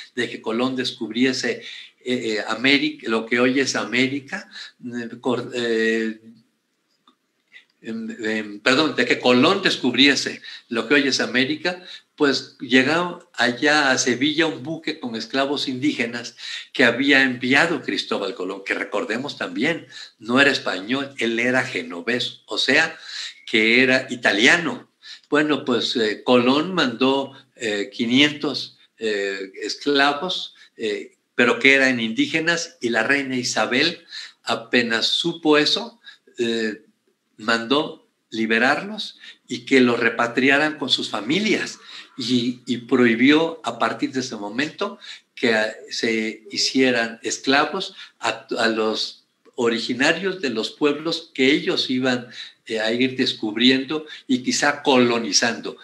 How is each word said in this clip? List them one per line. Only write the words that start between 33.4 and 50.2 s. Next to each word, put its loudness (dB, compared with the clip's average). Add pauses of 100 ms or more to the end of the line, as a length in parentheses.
apenas 0
supo 0
eso, -2 (380)
eh, -4 (540)
mandó -2 (220)
liberarlos 0 (300)
y -10
que 6
los 4
repatriaran 2
con -6
sus -2
familias, -2 (360)
y, -2
y -4
prohibió 4
a -6
partir -2
de -4
ese -8
momento -6 (340)
que, 0
ah, 0 (160)
se -2
hicieran 2
esclavos -2 (240)
a, -4 (100)
a 2
los -2 (320)
originarios 0